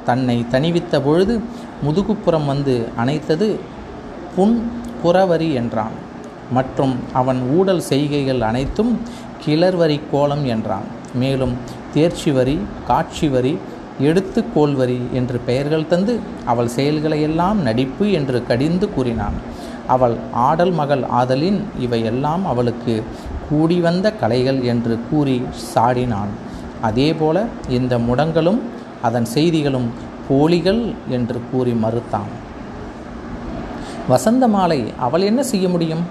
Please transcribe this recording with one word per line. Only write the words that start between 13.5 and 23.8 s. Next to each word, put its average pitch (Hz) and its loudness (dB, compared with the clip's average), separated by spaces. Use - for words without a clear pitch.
எடுத்துக்கோள் 160 2
வரி 123 2
என்று 123 0
பெயர்கள் 147 0
தந்து 196 2
அவள் 120 2
செயல்களையெல்லாம் 156 0
நடிப்பு 131 0
என்று 139 2
கடிந்து 156 2
கூறினான். 113 -2
அவள் 127 4
ஆடல் 165 4
மகள் 143 0
ஆதலின் 131 2
இவையெல்லாம் 123 0
அவளுக்கு 120 0
கூடி 160 2
வந்த 175 2